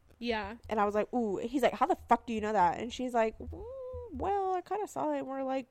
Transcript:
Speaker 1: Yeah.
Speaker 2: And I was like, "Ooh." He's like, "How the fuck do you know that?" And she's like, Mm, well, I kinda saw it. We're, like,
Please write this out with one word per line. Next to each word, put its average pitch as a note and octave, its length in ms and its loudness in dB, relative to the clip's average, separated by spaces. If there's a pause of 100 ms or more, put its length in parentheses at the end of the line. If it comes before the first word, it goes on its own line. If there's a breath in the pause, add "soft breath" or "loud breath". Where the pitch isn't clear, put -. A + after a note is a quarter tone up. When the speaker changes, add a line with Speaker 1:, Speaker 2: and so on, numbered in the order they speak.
(200)
Speaker 1:
Yeah. A3 340 -4 (160)
Speaker 2:
And A3 100 2
I G3+ 60 6
was G#3 80 2
like, G#3 200 2
"Ooh." A3 240 0
He's B3+ 260 0
like, A#3 100 4
"How C#4 140 2
the F#4 100 2 (100)
fuck - 200 4
do A#3 60 -4
you G#3+ 80 -2
know G#3+ 120 0
that?" F3+ 260 6
And A#3+ 140 -6
she's B3+ 220 -4
like, A3 240 4
Mm, E4 240 -12 (500)
well, F#4+ 420 0
I F4+ 60 -2
kinda F#4+ 260 -4
saw - 260 -2
it. C#4 120 -2
We're, C4+ 180 -6
like, C4 280 -4